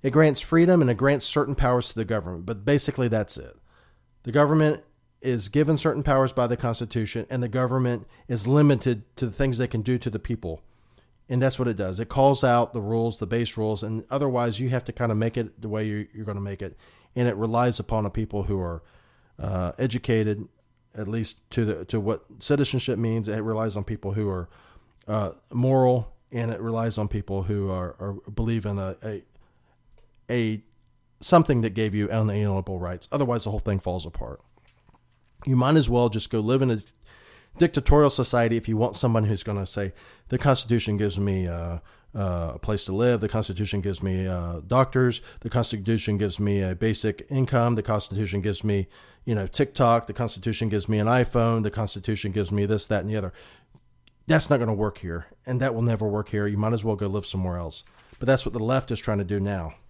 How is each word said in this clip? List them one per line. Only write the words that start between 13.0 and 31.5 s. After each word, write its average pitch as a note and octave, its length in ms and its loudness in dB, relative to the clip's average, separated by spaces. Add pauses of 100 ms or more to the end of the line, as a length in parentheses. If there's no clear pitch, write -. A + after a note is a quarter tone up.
the G#2 80 -6
base A#2 300 -2
rules, A2 260 -2
and A2 280 -6
otherwise B2 500 0
you C3 80 -2
have B2 160 -2
to - 80 -8
kinda A#2 240 0
make A2+ 200 0
it A2+ 240 -6
the A2+ 80 -10
way G#2+ 200 -4
you, G#2 260 -4
you're G#2+ 100 -10
gonna G2 160 -6
make G2+ 220 -8
it. F#2 140 -10 (380)
And B2 140 2
it G2+ 80 0
relies A#2 420 0
upon G#2+ 280 -2
a F#2+ 40 -2
people G#2 340 -4
who G2 140 -2
are, E2+ 240 -6 (560)
uh, F2+ 400 -4
educated, A2 680 0 (460)
at G#2 140 -8
least A2+ 420 -6
to A#2 140 2
the, F#2 220 -2
to A2 140 -2
what G#2 240 -2 (140)
citizenship C3+ 600 0
means. A2+ 300 0
It G#2+ 120 -2
relies A2 360 -2
on G2+ 80 -4
people G2+ 280 -6
who G#2 160 -2
are, F2+ 200 -4 (580)
uh, G#2+ 260 -2 (200)
moral, B2+ 640 2 (160)
and A#2 200 -4
it G2 100 -6
relies A2+ 360 -2
on G#2+ 120 -2
people G2 340 -4
who G2 280 -2
are, F2+ 300 -6
are G2+ 120 -6 (180)
believe A2+ 360 -2
in G2+ 120 -4
a, F#2+ 260 -6
a, G#2+ 180 -8 (1080)
a A2 320 0 (580)
something D#3 400 6